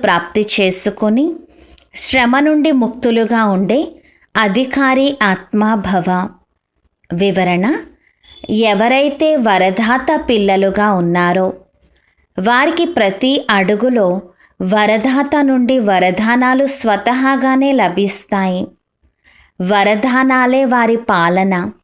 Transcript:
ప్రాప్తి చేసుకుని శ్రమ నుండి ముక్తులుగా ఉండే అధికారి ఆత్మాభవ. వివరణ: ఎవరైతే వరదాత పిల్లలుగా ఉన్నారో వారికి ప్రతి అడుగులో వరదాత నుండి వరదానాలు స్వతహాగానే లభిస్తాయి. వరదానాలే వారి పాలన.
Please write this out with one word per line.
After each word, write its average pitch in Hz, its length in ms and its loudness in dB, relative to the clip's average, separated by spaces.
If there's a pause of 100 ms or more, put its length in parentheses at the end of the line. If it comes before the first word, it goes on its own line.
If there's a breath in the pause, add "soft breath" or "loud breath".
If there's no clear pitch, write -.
ప్రాప్తి 180 500 -2
చేసుకుని 214 760 0 (680 loud breath)
శ్రమ 247 440 0
నుండి 302 340 2
ముక్తులుగా 226 760 0
ఉండే 196 300 0 (540 soft breath)
అధికారి 262 720 0 (180)
ఆత్మాభవ. 196 840 -2 (1000)
వివరణ: 180 560 0 (1000 loud breath)
ఎవరైతే 269 640 0 (180)
వరదాత 214 600 0 (160)
పిల్లలుగా 196 720 0
ఉన్నారో 175 540 0 (880)
వారికి 277 540 0
ప్రతి 226 420 0 (180)
అడుగులో 208 560 0 (540 loud breath)
వరదాత 214 840 0
నుండి 262 400 2
వరదానాలు 220 880 2
స్వతహాగానే 262 1040 0
లభిస్తాయి. 190 880 -2 (960 soft breath)
వరదానాలే 247 1080 0
వారి 233 380 0
పాలన. 185 500 0 (280)